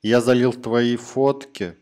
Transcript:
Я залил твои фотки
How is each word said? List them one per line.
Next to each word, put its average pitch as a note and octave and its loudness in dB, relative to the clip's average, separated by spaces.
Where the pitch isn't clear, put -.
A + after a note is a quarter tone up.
Я A#2 4
залил B2 2
твои A#2+ -2
фотки C3 -4